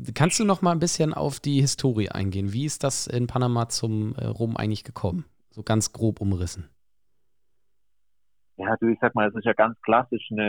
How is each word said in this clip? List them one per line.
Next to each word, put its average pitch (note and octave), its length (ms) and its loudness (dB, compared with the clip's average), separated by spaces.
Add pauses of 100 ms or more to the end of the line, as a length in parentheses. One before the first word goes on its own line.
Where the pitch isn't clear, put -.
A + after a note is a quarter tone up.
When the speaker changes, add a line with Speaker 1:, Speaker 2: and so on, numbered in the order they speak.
(140)
Speaker 1:
kannst E3+ 260 2
du A3+ 60 2
noch G3 160 2
mal F3 100 4
ein E3+ 80 0
bisschen D#3+ 340 2
auf D3 260 -4
die C#3+ 220 2
Historie B2 480 2
eingehen? G2 440 -2
Wie C3 120 -2
ist - 180 -4
das - 240 -2
in A#2+ 200 0
Panama A#2+ 420 0
zum, A2 460 -2
äh, A#2+ 100 -4
Rum A2+ 320 -2
eigentlich G#2+ 260 -2
gekommen? A#2 420 -4 (260)
So A2 120 -14
ganz A2 300 2
grob A2 280 0
umrissen. F2+ 480 -2 (1900)
Speaker 2:
Ja, G2+ 200 -2
du, A2+ 120 0
ich A#2 100 0
sag B2 160 0
mal, G#2+ 140 2
es G#2 60 -6
ist A2 100 -6
ja A2+ 80 4
ganz A2+ 280 2
klassisch A#2+ 500 0
eine, G#2+ 180 0